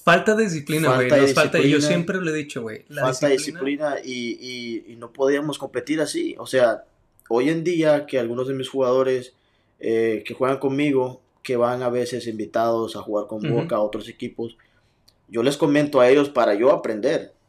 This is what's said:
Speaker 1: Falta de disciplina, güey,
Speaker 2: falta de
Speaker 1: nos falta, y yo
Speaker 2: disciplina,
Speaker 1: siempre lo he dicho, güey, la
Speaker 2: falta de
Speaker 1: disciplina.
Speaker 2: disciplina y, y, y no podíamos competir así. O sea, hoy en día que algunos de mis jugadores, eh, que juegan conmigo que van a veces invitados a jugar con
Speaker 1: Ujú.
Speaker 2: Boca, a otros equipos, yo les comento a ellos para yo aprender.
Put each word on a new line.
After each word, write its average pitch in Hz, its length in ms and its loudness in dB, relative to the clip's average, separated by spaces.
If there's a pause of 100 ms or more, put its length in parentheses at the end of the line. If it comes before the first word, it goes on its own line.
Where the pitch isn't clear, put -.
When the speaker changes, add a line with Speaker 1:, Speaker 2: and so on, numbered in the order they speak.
Speaker 1:
Falta - 320 4
de 220 80 2
disciplina, 156 500 -2
güey, 127 160 2
Speaker 2:
falta 143 60 4
de 139 60 6
Speaker 1:
nos 139 120 4
falta, 151 240 2
y 131 40 4
yo 143 160 4
Speaker 2:
disciplina, 147 100 2
Speaker 1:
siempre 175 340 0
lo 165 80 -2
he 156 40 -2
dicho, 147 280 -8
güey, 110 280 -12
la 143 120 -10
Speaker 2:
falta 131 260 0
de 139 60 4
Speaker 1:
disciplina. 139 600 -2
Speaker 2:
disciplina 127 180 -8
y, 120 720 -8
y, 117 60 -18
y - 20 -20
no 117 160 -18
podíamos 143 460 0
competir 139 440 -4
así. - 360 -4
O 117 80 -12
sea, 127 380 2 (460)
hoy 127 200 2
en 165 140 -2
día 156 420 2
que 131 140 -2
algunos 120 280 -4
de 135 60 -4
mis 131 160 -8
jugadores, 131 640 0 (460)
eh, 113 440 -2
que 117 120 -10
juegan 131 240 -2
conmigo 135 640 -2 (220)
que 123 140 -2
van 120 260 0
a 123 60 0
veces 120 360 -4
invitados 113 680 -2
a 104 60 -12
jugar 104 260 -4
con 107 180 -8
Speaker 1:
Ujú. 131 160 -2
Speaker 2:
Boca, 165 140 -4
a 107 60 0
otros 107 280 -4
equipos, 117 480 -10 (720)
yo 117 140 -2
les 139 140 0
comento 147 440 2
a 123 80 8
ellos 143 200 6
para 110 260 2
yo 120 160 4
aprender. 117 600 -2 (140)